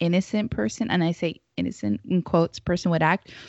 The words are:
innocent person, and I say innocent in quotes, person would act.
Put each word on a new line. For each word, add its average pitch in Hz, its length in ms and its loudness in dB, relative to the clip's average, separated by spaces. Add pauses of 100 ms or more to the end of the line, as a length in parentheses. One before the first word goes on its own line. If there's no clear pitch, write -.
innocent 185 500 0
person, 220 400 -4
and 175 140 2
I 170 80 2
say 165 280 -4 (160)
innocent - 520 -4
in 175 140 2
quotes, - 360 0
person 175 320 -2
would 160 120 2
act. 165 280 0 (180)